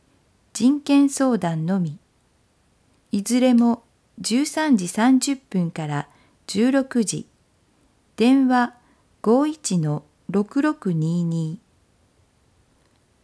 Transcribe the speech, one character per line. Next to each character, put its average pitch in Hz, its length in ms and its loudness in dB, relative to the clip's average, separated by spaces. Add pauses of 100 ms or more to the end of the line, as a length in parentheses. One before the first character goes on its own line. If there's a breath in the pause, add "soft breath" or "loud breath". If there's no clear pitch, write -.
(520)
人 269 260 2
権 277 300 2
相 262 300 0
談 165 260 -2
の 185 160 0
み。 160 180 -4 (1120)
い 202 120 -4
ず 240 180 0
れ 254 140 4
も 233 280 2 (360)
十 247 260 -2
三 302 320 0
時 180 120 -2
三 247 300 2
十 269 180 -4
分 180 340 -4
か 160 160 -8
ら 147 220 -6 (380 soft breath)
十 226 240 0
六 262 320 0
時。 165 240 -6 (880)
電 262 300 4
話 247 280 0 (480 soft breath)
五 254 240 2
一 302 320 -4
の 151 260 -2 (240)
六 202 320 -2
六 302 320 -2
二 165 320 -2
二。 165 340 -6 (1700)